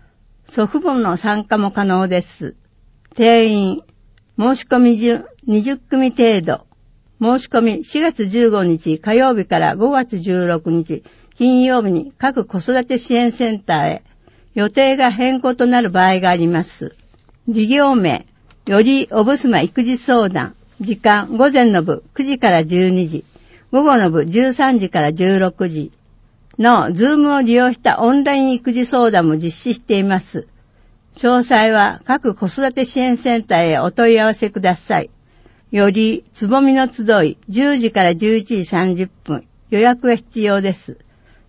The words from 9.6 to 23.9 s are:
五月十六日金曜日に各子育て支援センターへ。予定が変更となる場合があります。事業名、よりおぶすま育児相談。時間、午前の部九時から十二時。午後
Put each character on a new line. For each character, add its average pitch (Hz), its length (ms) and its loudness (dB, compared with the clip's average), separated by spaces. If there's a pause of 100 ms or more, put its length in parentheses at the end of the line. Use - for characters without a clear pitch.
五 220 140 0
月 247 300 -2
十 180 260 -2
六 170 240 -4
日 165 340 -4 (320)
金 254 280 2
曜 254 180 2
日 208 80 -2
に 180 300 -4
各 254 260 -2
子 190 140 -8
育 247 260 -2
て 254 140 -4
支 247 160 -4
援 240 160 2
セ 240 180 -4
ン 214 120 -6
タ 156 180 -2
ー 151 80 -2
へ。 - 160 -8 (500)
予 208 160 -2
定 269 260 2
が 247 140 2
変 247 320 -2
更 254 140 -2
と 247 100 0
な 247 160 2
る 220 80 -2
場 185 160 2
合 185 140 2
が 180 100 0
あ 180 60 2
り 170 120 0
ま 165 160 0
す。 - 300 -16 (560)
事 220 160 0
業 277 300 2
名、 165 320 -2 (400)
よ 196 160 2
り 269 260 0
お 214 140 0
ぶ 269 140 0
す - 100 -4
ま 190 140 2
育 208 220 -2
児 247 140 -2
相 233 320 0
談。 160 240 -6 (260)
時 196 180 -6
間、 208 380 0
午 269 160 2
前 247 200 4
の 180 100 2
部 160 220 -4 (100)
九 277 100 -4
時 269 140 -4
か 226 140 2
ら 165 120 4
十 180 280 0
二 185 180 0
時。 160 160 -8 (440)
午 269 140 2
後 285 140 4